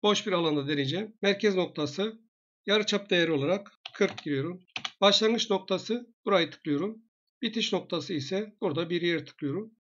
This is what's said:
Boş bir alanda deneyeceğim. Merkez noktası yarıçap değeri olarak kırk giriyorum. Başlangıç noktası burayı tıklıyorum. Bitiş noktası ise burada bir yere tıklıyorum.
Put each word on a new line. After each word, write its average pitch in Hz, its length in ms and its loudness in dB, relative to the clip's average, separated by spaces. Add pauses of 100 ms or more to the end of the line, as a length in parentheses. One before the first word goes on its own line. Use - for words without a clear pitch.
Boş 208 240 2
bir 202 60 0
alanda 151 360 2
deneyeceğim. 151 540 -2
Merkez 202 320 2
noktası 185 640 -2 (460)
yarıçap 208 440 0
değeri 170 220 4
olarak 147 400 0 (220)
kırk - 280 0
giriyorum. 156 380 -4 (400)
Başlangıç 214 500 4
noktası 196 560 -2 (180)
burayı 170 260 4
tıklıyorum. 160 520 -4 (400)
Bitiş 123 300 -2
noktası 165 420 -4
ise 185 460 -4
burada 165 300 -2
bir 175 120 -2
yere 165 220 0
tıklıyorum. 156 500 -8 (100)